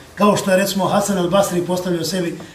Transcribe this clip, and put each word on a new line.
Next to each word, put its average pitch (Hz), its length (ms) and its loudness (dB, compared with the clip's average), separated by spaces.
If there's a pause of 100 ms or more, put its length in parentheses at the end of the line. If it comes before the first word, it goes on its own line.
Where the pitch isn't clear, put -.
(160)
Kao 202 220 4
što 196 140 -2
je, 185 60 4
recimo, 196 280 0
Hasan 202 320 0
al-Basri 180 480 2
postavio 175 380 -2
sebi 170 340 -4 (180)